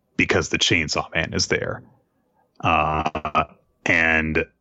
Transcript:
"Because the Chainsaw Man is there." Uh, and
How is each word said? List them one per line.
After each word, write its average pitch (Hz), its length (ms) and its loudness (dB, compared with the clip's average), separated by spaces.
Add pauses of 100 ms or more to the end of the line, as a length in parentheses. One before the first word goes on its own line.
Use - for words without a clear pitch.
(160)
"Because - 340 2
the - 80 -2
Chainsaw 80 560 0
Man - 180 -2
is 90 140 0
there." - 360 -2 (760)
Uh, 78 840 0 (420)
and 80 580 2 (160)